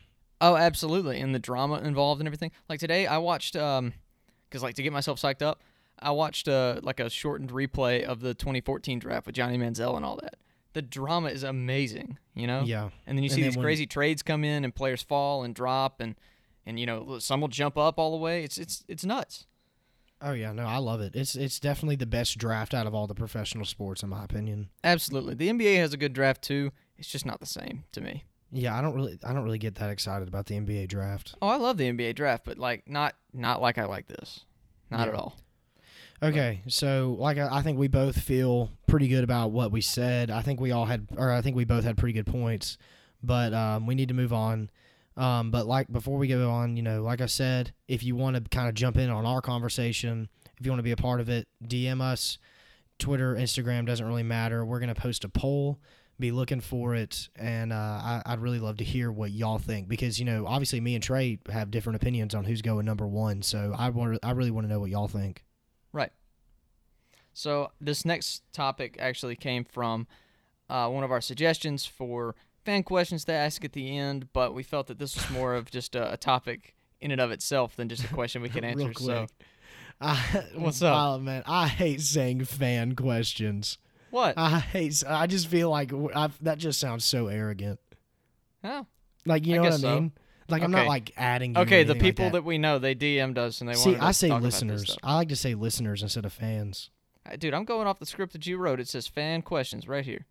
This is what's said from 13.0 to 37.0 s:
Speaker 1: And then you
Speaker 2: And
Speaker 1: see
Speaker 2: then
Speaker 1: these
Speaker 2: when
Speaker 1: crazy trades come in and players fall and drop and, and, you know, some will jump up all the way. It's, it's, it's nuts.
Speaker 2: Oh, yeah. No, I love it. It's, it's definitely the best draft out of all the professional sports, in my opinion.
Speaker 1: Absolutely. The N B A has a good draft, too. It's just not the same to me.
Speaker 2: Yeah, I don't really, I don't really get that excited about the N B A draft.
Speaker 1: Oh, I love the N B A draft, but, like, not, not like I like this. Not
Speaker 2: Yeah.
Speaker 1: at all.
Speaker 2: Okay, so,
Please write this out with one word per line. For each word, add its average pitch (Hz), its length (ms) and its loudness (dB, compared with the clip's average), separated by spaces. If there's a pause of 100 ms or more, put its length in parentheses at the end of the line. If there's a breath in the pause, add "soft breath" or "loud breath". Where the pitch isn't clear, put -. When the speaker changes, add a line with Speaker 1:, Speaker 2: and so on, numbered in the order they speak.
Speaker 1:
And 139 100 -2
then 135 80 2
you 139 40 2
Speaker 2:
And - 80 0
Speaker 1:
see 131 60 4
Speaker 2:
then 135 80 2
Speaker 1:
these 123 60 0
Speaker 2:
when 123 80 0
Speaker 1:
crazy 151 220 2
trades 147 360 0
come 151 220 0
in 147 200 0
and 123 100 -4
players 131 280 -2
fall 143 400 0
and 120 120 -8
drop 131 480 0
and, 113 120 -6 (520 soft breath)
and, 113 120 -8
you 117 60 -4
know, 120 340 -6
some 135 220 0
will 151 80 0
jump 139 300 0
up 156 200 4
all 160 120 2
the 160 80 -2
way. 165 260 -2
It's, - 140 -8
it's, - 300 -10
it's 151 180 -8
nuts. 226 400 -4 (720)
Speaker 2:
Oh, 143 120 -4
yeah. 113 200 -4
No, 117 140 -4
I 113 120 -2
love 117 220 -2
it. 101 160 -6
It's, 131 180 -2
it's 135 240 -4
definitely 143 380 0
the 131 100 -4
best 120 300 0
draft 113 380 -2
out 117 120 0
of 107 80 -2
all 104 120 -2
the 101 80 -6
professional 107 500 -6
sports, 95 380 -6
in 101 80 -6
my 98 140 -6
opinion. 104 440 -4 (160)
Speaker 1:
Absolutely. 156 500 2
The 147 140 0
N 226 80 2
B 233 120 4
A 196 80 8
has 160 180 4
a 143 40 -6
good 143 140 0
draft, 135 300 2
too. 139 300 -2 (260 soft breath)
It's - 100 -16
just - 160 -6
not - 160 -6
the - 60 -14
same - 460 -10
to - 100 -10
me. - 220 -10 (280)
Speaker 2:
Yeah, 120 260 -2
I - 40 -2
don't 151 120 0
really, 131 300 -4
I 120 80 -4
don't 135 120 -2
really 110 140 -2
get 107 180 -4
that 104 140 -4
excited 98 380 -4
about 95 180 -4
the 104 100 -4
N 104 100 -4
B 104 120 -2
A 95 80 -4
draft. 98 560 -4
Speaker 1:
Oh, 196 60 2
I 233 80 4
love 247 220 0
the 135 100 2
N 120 80 -2
B 120 80 -2
A 117 80 0
draft, 135 320 0
but, 127 140 -10
like, 123 300 -4
not, 147 260 -2 (180)
not 120 300 -2
like 123 160 2
I 110 80 0
like 95 220 -6
this. - 360 -16 (460)
Not 117 160 0
Speaker 2:
Yeah. 107 80 -2
Speaker 1:
at - 40 -4
all. - 180 -8 (840 loud breath)
Speaker 2:
Okay, 135 440 2
so, 131 520 2